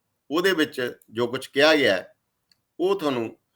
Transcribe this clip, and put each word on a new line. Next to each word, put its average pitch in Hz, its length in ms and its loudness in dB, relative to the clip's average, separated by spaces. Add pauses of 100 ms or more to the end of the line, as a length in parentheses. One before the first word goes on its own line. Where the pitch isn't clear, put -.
(300)
ਉਹਦੇ 180 220 0
ਵਿੱਚ 143 460 -4 (120)
ਜੋ 113 160 -2
ਕੁਝ 127 200 -10
ਕਿਹਾ 151 300 4
ਗਿਆ 113 200 2
ਹੈ, - 180 -12 (680)
ਉਹ 190 200 0
ਤੁਹਾਨੂੰ, 123 380 -4 (180)